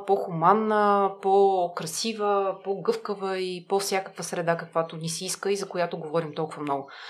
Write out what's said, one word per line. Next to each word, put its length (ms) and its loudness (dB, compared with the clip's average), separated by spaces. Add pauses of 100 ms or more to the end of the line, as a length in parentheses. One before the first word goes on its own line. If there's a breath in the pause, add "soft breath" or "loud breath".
по-хуманна, 1040 4 (100)
по-красива, 1400 2
по-гъвкава 720 -2
и 300 -6
по-всякаква 560 -2
среда, 320 0
каквато 400 -4
ни 120 -8
се 160 -6
иска 280 -2
и 40 0
за 120 -6
която 300 -2
говорим 360 -4
толкова 280 -6
много. 280 -4 (200 loud breath)